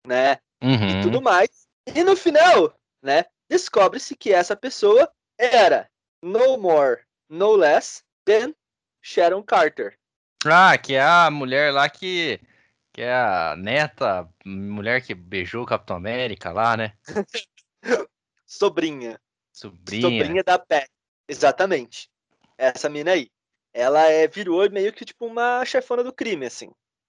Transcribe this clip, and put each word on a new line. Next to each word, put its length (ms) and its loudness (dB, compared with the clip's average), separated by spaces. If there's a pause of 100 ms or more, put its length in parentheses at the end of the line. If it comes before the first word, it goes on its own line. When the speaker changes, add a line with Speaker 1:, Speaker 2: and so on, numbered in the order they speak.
Speaker 1:
né? 340 0 (220)
Speaker 2:
Uhum. 380 2
Speaker 1:
E 20 -2
tudo 200 0
mais. 280 2 (460)
E 80 2
no 140 2
final, 560 4 (280)
né, 240 0 (240)
descobre-se 640 0
que 180 -2
essa 240 0
pessoa 520 2 (280)
era 520 2 (320)
no 360 0
more, 440 2 (280)
no 260 0
less 480 2 (220)
than 280 0 (480)
Sharon 400 0
Carter. 560 -2 (480)
Speaker 2:
Ah, 320 6
que 180 -4
é 60 2
a 300 4
mulher 420 -2
lá 160 0
que, 520 -6 (520)
que 80 -14
é 120 -4
a 440 -2
neta, 720 -4 (180)
mulher 560 -6
que 140 -12
beijou 480 -10
o 40 -14
Capitão 280 -6
América 560 -10
lá, 240 -2
né? 180 -8 (100)
Speaker 1:
<laughs> 1080 -10 (360)
Sobrinha. 720 -6 (320)
Speaker 2:
Sobrinha. 500 -12
Speaker 1:
Sobrinha 420 -2
da 160 0
Peg. 280 -4 (400)
Exatamente. 840 -2 (480)
Essa 320 -2
mina 220 -6
aí. 180 -2 (440)
Ela 360 2
é, 180 4
virou 420 -2
meio 240 -4
que, 120 -16
tipo, 200 -16
uma 400 -4
chefona 380 -4
do 100 -10
crime, 320 -6
assim. 260 -14 (360)